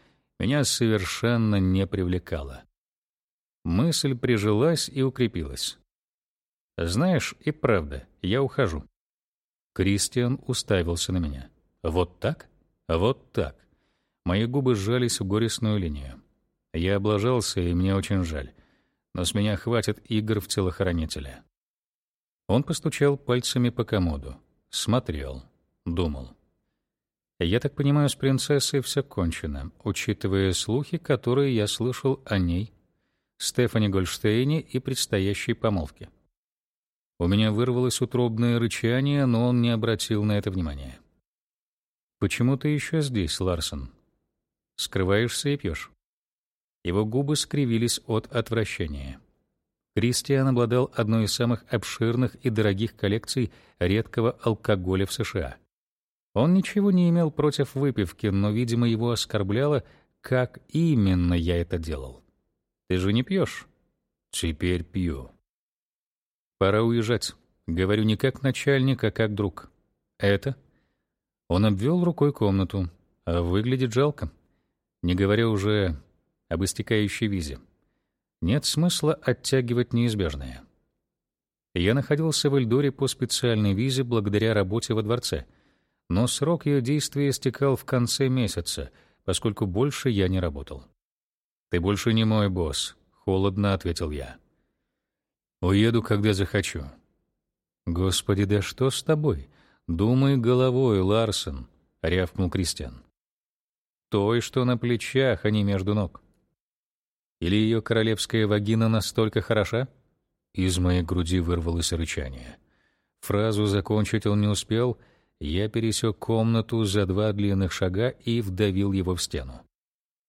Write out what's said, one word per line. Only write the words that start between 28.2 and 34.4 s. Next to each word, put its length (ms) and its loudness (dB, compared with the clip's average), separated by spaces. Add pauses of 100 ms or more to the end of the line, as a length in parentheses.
всё 220 -2
кончено, 680 -4 (120)
учитывая 720 0
слухи, 440 -2
которые 580 0
я 120 2
слышал 580 -2
о 140 0
ней, 340 -2 (640)
Стефани 520 0
Гольштейне 680 0